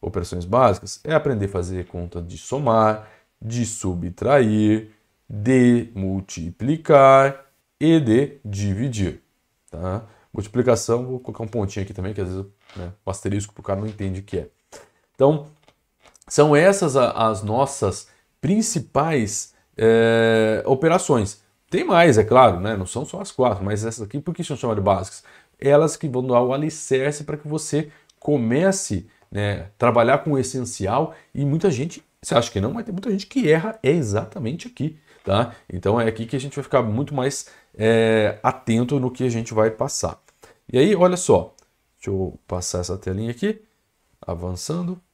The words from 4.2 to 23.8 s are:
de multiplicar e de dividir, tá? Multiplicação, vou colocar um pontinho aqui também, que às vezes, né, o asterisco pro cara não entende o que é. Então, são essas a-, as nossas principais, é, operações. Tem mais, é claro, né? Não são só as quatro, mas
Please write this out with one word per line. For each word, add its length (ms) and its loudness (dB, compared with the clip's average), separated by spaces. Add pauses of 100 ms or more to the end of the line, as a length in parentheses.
de 640 4
multiplicar 1500 2 (340)
e 200 4
de 440 2
dividir, 760 -4 (480)
tá? 340 -6 (300)
Multiplicação, 720 0
vou 140 -8
colocar 240 -12
um 40 -8
pontinho 360 -6
aqui 100 -12
também, 200 -8
que 80 -8
às 80 -6
vezes, 160 -8 (300)
né, 160 -12 (140)
o 40 -10
asterisco 440 -6
pro 100 -20
cara 160 -4
não 80 -6
entende 340 -8
o 20 -16
que 160 -6
é. 80 -12 (680)
Então, 340 2 (800)
são 280 4
essas 400 4
a-, 160 4
as 320 0
nossas 640 -2 (320)
principais, 1120 -2 (220)
é, 880 4
operações. 760 0 (280)
Tem 140 -2
mais, 340 6
é 60 6
claro, 360 6
né? 180 -4
Não 80 -6
são 200 -8
só 140 -12
as 120 -12
quatro, 340 -2
mas 180 -4